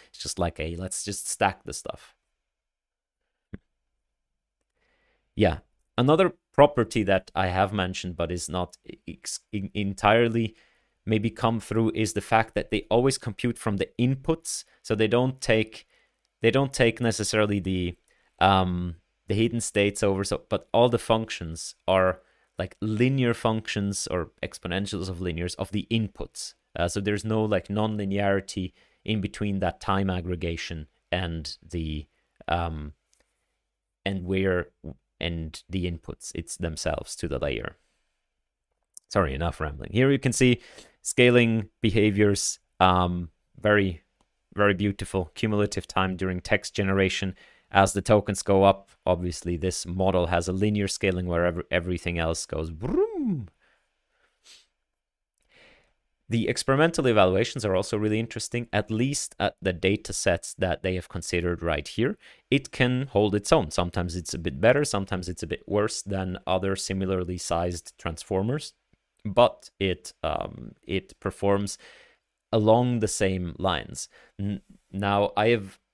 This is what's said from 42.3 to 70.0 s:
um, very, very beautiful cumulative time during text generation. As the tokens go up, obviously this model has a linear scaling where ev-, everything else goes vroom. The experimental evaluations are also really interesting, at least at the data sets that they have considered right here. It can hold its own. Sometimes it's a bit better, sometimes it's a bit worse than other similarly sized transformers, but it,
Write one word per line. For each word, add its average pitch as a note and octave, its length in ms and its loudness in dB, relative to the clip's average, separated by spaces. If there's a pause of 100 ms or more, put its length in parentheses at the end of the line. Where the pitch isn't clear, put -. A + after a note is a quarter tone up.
um, F2+ 520 4 (300)
very, G2+ 420 2 (520)
very G2+ 200 4
beautiful F#2+ 600 -2
cumulative G#2 520 -2
time F#2+ 300 -2
during F#2 240 -4
text - 340 -2
generation. F#2+ 600 0 (360)
As G2 220 4
the G2 100 -2
tokens G#2 400 2
go G2 220 4
up, G2 260 4 (140)
obviously F2 520 -2
this F2+ 280 -4
model F2+ 420 2
has F2 220 0
a F#2 40 -2
linear G2+ 360 2
scaling F#2 380 -2
where F2 180 0
ev-, F2 260 -2
everything F2 480 -2
else E2 280 -2
goes E2 240 -6
vroom. G#3 800 -4 (2750)
The A2+ 200 0
experimental D3+ 600 2
evaluations G#2 560 4
are G2 100 0
also G2 220 0
really G#2+ 240 0
interesting, A#2 520 -6
at G#2 160 -2
least B2+ 520 -2
at - 200 -2
the F#2 120 -2
data F#2+ 400 -2
sets - 420 -2
that F2+ 300 -4
they F#2 100 0
have F2+ 140 -6
considered F2 520 -4
right D2+ 280 -4
here. C3 280 -2 (360)
It C#3 180 0
can B2+ 380 0
hold G#2 260 2
its G#2 160 0
own. A2+ 220 2
Sometimes F2 420 -2
it's F2 200 -8
a - 40 -6
bit D#2 220 -6
better, C3 240 4
sometimes F#2+ 440 -4
it's F2 140 -8
a E2 60 -10
bit - 200 -10
worse G#2 340 -2
than F#2+ 440 -6
other F#2+ 300 0
similarly F#2 600 -4
sized E2+ 640 -4
transformers, G2+ 760 -4 (500)
but A2+ 460 2 (100)
it, F#2 320 -2 (100)